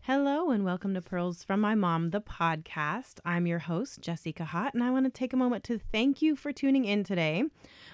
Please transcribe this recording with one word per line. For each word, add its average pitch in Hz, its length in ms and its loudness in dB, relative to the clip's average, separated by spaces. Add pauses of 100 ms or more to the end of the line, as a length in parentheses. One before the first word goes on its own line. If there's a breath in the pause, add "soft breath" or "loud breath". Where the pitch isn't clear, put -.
Hello 285 480 2
and 202 160 2
welcome 185 260 -2
to 185 80 -2
Pearls 175 420 -4
from 202 200 0
My 214 120 2
Mom, 170 360 2
the 202 100 -2
podcast. 160 1040 -4
I'm 175 220 0
your 170 140 0
host, 170 420 -4
Jessica 165 420 -6
Hott, 170 300 -4
and 240 100 2
I 247 60 2
want 262 160 2
to 254 40 2
take - 220 -6
a 262 40 0
moment 247 280 0
to 233 140 -4
thank 254 420 0
you 311 160 4
for 294 160 -6
tuning 269 320 2
in 202 200 2
today. 175 400 2 (500 loud breath)